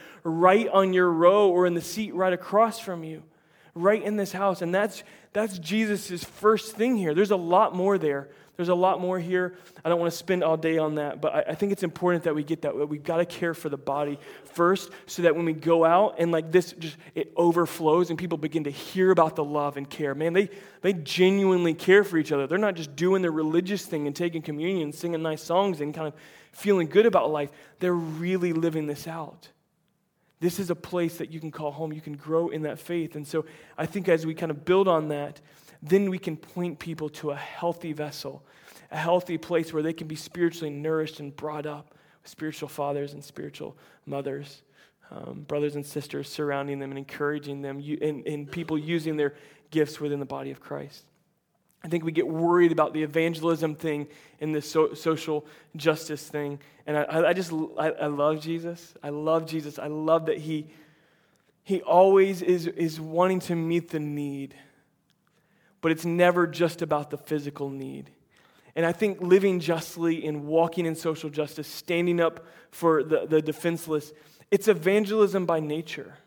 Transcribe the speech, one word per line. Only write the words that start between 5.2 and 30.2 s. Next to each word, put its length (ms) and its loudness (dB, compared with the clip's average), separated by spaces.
that's 260 -4
Jesus's 640 -2
first 520 2
thing 220 2
here. 160 0
There's 160 4
a 60 2
lot 400 4
more 240 2
there. 300 -2
There's 120 -2
a 60 4
lot 240 4
more 180 -2
here. 380 -2
I 60 0
don't 80 4
wanna 140 0
spend 320 -2
all 140 2
day 200 0
on 180 0
that, 240 -4
but 140 -2
I, 180 0
I 40 -6
think 160 -2
it's 100 -4
important 440 0
that 100 0
we 80 -2
get 180 -4
that, 160 -2
that 80 0
we've 160 -6
gotta 240 0
care 300 -4
for 140 -8
the 80 -6
body 420 -4
first, 480 2
so 160 -4
that 120 6
when 100 -2
we 80 0
go 300 4
out 360 4
and, 120 2
like, 200 0
this 220 4
just, 240 -12
it 200 -4
overflows 760 4
and 80 -4
people 180 -4
begin 280 -2
to 40 -4
hear 400 2
about 260 6
the 80 0
love 340 -2
and 120 -8
care. 240 -4
Man, 200 0
they, 160 4
they 120 2
genuinely 800 4
care 300 6
for 160 0
each 120 -2
other. 140 2
They're 140 0
not 160 0
just 200 -10
doing 280 4
their 80 2
religious 540 0
thing 200 -4
and 100 -4
taking 280 -4
communion 400 -2
and 100 -6
singing 300 -6
nice 180 -4
songs 400 0
and 100 -4
kind 180 -6
of 40 -10
feeling 360 2
good 200 6
about 240 4
life. 180 -4
They're 140 0
really 600 -2
living 320 0
this 220 -8
out. 400 -12